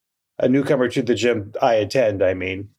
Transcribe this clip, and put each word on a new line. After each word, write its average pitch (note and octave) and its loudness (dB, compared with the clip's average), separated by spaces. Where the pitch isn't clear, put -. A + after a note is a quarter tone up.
A B2 2
newcomer C3+ 2
to C3+ -2
the A#2 0
gym A2 -2
I B2 4
attend, G#2+ 0
I F#2 2
mean. F#2+ -8